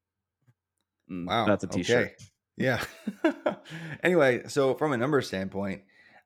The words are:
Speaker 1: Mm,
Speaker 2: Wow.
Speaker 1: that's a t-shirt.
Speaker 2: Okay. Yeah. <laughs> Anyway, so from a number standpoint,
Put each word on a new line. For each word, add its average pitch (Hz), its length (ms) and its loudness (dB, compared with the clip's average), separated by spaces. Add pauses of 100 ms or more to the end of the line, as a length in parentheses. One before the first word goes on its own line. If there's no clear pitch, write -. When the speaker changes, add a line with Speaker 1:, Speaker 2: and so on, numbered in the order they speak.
(1080)
Speaker 1:
Mm, 87 180 -8
Speaker 2:
Wow. 107 180 2
Speaker 1:
that's 101 180 2
a 92 40 -8
t-shirt. 101 400 2
Speaker 2:
Okay. - 80 -16 (420)
Yeah. 123 260 0 (400)
<laughs> - 400 -2 (400)
Anyway, 143 440 4
so 131 280 2
from 151 180 -2
a 120 40 -2
number 131 240 2
standpoint, 95 640 -6 (420)